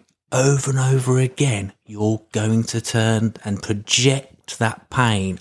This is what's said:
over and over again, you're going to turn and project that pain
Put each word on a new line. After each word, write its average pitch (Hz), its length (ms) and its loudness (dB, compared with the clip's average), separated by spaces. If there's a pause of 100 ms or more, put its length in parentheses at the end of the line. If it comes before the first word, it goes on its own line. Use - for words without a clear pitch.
(320)
over 135 400 2
and 131 80 0
over 131 400 2
again, 123 520 0 (140)
you're 107 360 -2 (100)
going 110 320 2
to 113 160 -4
turn 113 540 0 (100)
and 101 180 -6
project - 960 -2
that - 320 -4
pain 98 500 0